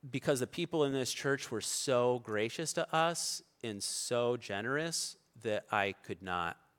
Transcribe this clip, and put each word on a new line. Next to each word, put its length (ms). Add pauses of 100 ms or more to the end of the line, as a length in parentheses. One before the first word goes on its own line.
Because 320
the 60
people 380
in 80
this 200
church 380
were 100
so 600
gracious 540
to 200
us 480 (220)
and 180
so 540
generous 800 (260)
that 300
I 220 (100)
could 180
not 340 (220)